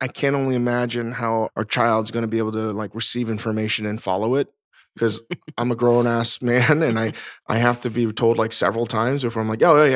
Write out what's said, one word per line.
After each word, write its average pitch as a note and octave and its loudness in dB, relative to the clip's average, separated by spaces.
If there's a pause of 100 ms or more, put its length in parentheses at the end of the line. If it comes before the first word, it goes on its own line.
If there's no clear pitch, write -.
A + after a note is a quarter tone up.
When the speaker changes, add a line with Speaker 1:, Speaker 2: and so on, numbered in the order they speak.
Speaker 1:
I C3 -4
can C#3 -2
only C3+ 0
imagine A#2+ -2
how A2+ -2
our A2 -2
child's A2 0
gonna A#2 -2
be A2+ -2
able A2 -2
to, A2 -4
like, G#2 -8
receive A2 -4
information A2 -4
and G#2+ -4
follow G#2+ 0
it. C#3+ -2 (460)
'Cause A2 0
Speaker 2:
<laughs> - -10
Speaker 1:
I'm A#2+ 0
a A#2 0
grown-ass A#2 2
man B2+ 2
and A2+ 0
I, A2+ -2 (340)
I A2+ 0
have A#2+ 2
to A#2+ -4
be A2+ 0
told, A2+ 2
like, A2 0
several A2 0
times B2 -2
before A2+ -2
I'm A2 -2
like, A2+ 0
"Oh, D3+ 8
yeah, C#3 6